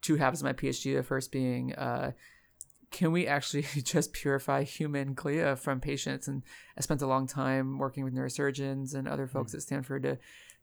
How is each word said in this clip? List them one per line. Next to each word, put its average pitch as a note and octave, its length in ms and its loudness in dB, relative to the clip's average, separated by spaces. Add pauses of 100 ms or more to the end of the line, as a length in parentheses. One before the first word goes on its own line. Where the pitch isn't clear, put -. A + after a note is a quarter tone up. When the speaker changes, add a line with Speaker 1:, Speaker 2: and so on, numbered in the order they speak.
Speaker 1:
two D#3 140 4
halves C#3 260 2
of C#3 40 -2
my C3+ 80 2
P C3+ 160 -2
H C3+ 120 -4
D. C3+ 140 0
The C3+ 80 2
first C3+ 280 -2
being, B2+ 440 0
uh, C3 380 -2 (760)
can E3 200 4
we F3 140 4
actually C#3+ 380 0
<laughs> C#3+ 200 -2
just E3 300 2
purify C#3 500 2
human C#3 520 -2
glia D3 420 2
from C3+ 240 0
patients? C#3 460 -2
And C#3 160 -4 (340)
I - 40 -4
spent C#3+ 200 2
a C#3 60 0
long C3 180 4
time C3+ 540 0
working C3+ 240 -2
with C3 100 -2
neurosurgeons C3+ 800 0
and C3+ 140 -2
other C#3 180 0
folks C3 280 -2
Speaker 2:
Mm. - 20 -6
Speaker 1:
at - 80 -6
Stanford C3+ 400 -2
to C3+ 160 0 (440)